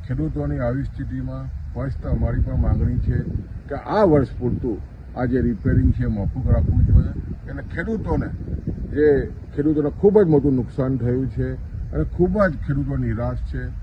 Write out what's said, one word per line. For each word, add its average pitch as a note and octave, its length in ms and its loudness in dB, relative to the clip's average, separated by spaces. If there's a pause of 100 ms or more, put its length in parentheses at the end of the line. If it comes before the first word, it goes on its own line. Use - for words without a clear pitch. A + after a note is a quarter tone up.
ખેડૂતોની C#3+ 640 -4
આવી C3 240 -2
સ્થિતિમાં C3 580 -8
સ્પષ્ટ - 640 -6
અમારી A#2 320 0
પણ B2 220 0
માંગણી B2 360 2
છે - 140 2 (500)
કે C#3+ 80 -4 (220)
આ G#3 160 8
વર્ષ C3+ 240 4
પૂરતું A#2+ 420 -2 (400)
આ B2+ 120 0
જે B2+ 120 2
રિપેરિંગ A#2+ 540 4
છે A#2+ 180 0
મોકૂફ - 380 -2
રાખવું - 340 4
જોઈએ. - 240 6 (400)
અને C#3 100 -10 (120)
ખેડૂતોને E3+ 540 -4 (680)
જે D3+ 100 4 (480)
ખેડૂતોને D3 360 0 (100)
ખૂબ G3+ 220 6
જ - 20 6 (100)
મોટું C3+ 260 4
નુકસાન C3 440 -2
થયું B2+ 320 0
છે B2+ 120 -2 (440)
અને D#3 120 0 (120)
ખૂબ F3+ 240 2
જ E3 260 2
ખેડૂતો C#3 380 -2
નિરાશ A#2+ 380 -2 (100)
છે. C3 100 -6 (200)